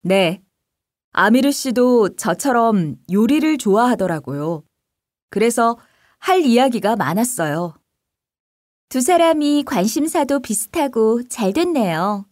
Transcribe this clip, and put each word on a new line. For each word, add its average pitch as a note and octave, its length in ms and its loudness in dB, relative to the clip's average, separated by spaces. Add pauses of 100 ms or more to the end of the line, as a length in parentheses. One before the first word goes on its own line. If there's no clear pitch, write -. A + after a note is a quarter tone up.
네. F#3 380 0 (680)
아미르 B3 400 2
씨도 B3 640 2
저처럼 A3+ 800 0 (140)
요리를 C#4 480 2
좋아하더라고요. E3+ 1040 -2 (680)
그래서 A#3 460 0 (420)
할 F#4 260 2
이야기가 A#3+ 520 2
많았어요. E3+ 800 -2 (1120)
두 B3+ 120 -4
사람이 D4+ 640 2
관심사도 C#4 760 -2
비슷하고 A#3+ 880 -2
잘 G3 240 -2
됐네요. G#3 800 -2